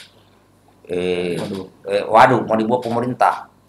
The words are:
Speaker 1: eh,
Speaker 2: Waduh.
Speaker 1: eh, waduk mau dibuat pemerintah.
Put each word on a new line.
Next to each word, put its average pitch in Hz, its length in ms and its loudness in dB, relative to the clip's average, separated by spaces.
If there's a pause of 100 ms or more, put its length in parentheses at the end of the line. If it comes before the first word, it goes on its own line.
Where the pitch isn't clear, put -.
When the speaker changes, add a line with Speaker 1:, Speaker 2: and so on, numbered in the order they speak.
(880)
Speaker 1:
eh, 90 480 -2
Speaker 2:
Waduh. 98 320 -8 (160)
Speaker 1:
eh, 101 240 -2
waduk 117 400 4
mau 110 80 0
dibuat 110 240 0
pemerintah. 117 720 -2 (180)